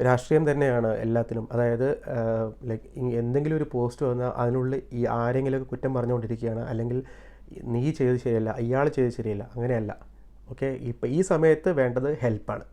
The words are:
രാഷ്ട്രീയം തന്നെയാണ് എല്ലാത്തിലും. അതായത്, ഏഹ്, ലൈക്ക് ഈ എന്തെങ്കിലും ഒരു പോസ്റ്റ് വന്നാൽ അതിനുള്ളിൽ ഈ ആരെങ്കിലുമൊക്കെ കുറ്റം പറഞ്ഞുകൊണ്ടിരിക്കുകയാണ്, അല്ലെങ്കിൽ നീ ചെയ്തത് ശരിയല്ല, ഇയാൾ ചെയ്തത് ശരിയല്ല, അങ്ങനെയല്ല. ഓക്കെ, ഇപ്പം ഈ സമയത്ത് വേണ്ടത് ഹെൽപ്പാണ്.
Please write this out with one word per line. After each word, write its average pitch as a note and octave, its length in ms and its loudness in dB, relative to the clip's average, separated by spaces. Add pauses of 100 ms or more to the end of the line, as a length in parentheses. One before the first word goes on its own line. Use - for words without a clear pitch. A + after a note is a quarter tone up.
രാഷ്ട്രീയം D3 460 4
തന്നെയാണ് B2+ 360 2
എല്ലാത്തിലും. A2+ 640 0
അതായത്, A#2+ 400 2
ഏഹ്, A2+ 760 -2
ലൈക്ക് A2+ 300 -8
ഈ B2 160 0
എന്തെങ്കിലും C#3+ 420 0
ഒരു D3+ 140 -2
പോസ്റ്റ് B2 340 -2
വന്നാൽ B2 240 0
അതിനുള്ളിൽ B2+ 520 0 (120)
ഈ A#2+ 120 0
ആരെങ്കിലുമൊക്കെ C3 640 0
കുറ്റം C3 240 -2
പറഞ്ഞുകൊണ്ടിരിക്കുകയാണ്, A#2 640 -2
അല്ലെങ്കിൽ A#2 440 -2 (600)
നീ A#2+ 280 0
ചെയ്തത് B2+ 260 2
ശരിയല്ല, A2+ 420 0
ഇയാൾ C3 300 2
ചെയ്തത് B2 240 2
ശരിയല്ല, G#2+ 420 -4
അങ്ങനെയല്ല. A#2 420 -2 (520)
ഓക്കെ, C3+ 160 -6
ഇപ്പം B2 420 -4
ഈ C#3+ 140 0
സമയത്ത് D#3+ 500 4
വേണ്ടത് C3 480 0
ഹെൽപ്പാണ്. G#2+ 540 -2